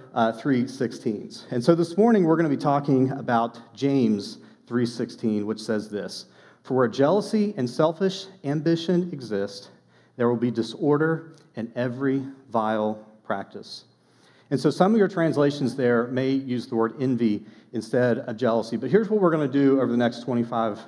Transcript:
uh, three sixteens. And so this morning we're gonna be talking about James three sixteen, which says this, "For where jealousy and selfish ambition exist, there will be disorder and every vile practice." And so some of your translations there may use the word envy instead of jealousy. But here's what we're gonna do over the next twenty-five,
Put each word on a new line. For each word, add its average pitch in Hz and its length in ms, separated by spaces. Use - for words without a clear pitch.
uh, 117 160
three 120 380
sixteens. - 840
And 123 140
so 170 100
this 165 240
morning 214 260
we're 160 120
gonna 165 120
be 135 80
talking 139 540
about 117 500
James 120 640
three 120 180
sixteen, 107 600
which 107 140
says 107 300
this, 95 360
"For - 120
where 127 140
jealousy 202 680
and 123 120
selfish 170 580
ambition 165 680
exist, 107 580
there 120 120
will 120 80
be 120 140
disorder 147 840
and 117 200
every 131 460
vile 107 480
practice." - 640
And 139 80
so 151 120
some 190 220
of 226 60
your 190 100
translations 143 680
there 120 300
may 131 240
use 131 360
the - 80
word 113 240
envy 117 460
instead 123 480
of 110 180
jealousy. 113 400
But 127 100
here's 208 220
what 214 100
we're 175 100
gonna 156 160
do 139 340
over 120 100
the 120 60
next 120 260
twenty-five, 117 640